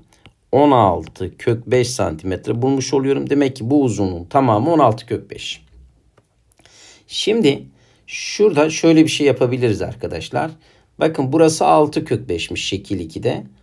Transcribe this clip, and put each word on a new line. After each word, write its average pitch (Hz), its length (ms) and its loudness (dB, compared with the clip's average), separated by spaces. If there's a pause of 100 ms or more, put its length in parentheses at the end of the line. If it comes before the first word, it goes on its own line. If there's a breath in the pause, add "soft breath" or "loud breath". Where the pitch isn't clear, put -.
(520 soft breath)
on 143 200 4
altı 92 680 0
kök 117 300 -4
beş 120 220 0
santimetre 95 720 -6
bulmuş 131 320 -2
oluyorum. 135 360 -2
Demek 139 260 0
ki 117 140 -8
bu 147 140 4
uzunluğun 95 400 -2
tamamı 131 500 2
on 156 60 2
altı 120 260 2
kök - 260 -8
beş. - 300 -14 (1500 soft breath)
Şimdi 185 560 0 (440 soft breath)
şurada 156 640 2
şöyle 160 340 4
bir - 60 -2
şey 143 180 0
yapabiliriz 123 540 0
arkadaşlar. 131 680 -8 (480 soft breath)
Bakın 151 340 -2
burası 160 320 4
altı 156 400 2
kök 120 240 -4
beşmiş 87 380 -6
şekil 95 320 -6
ikide. 104 440 -6 (200 soft breath)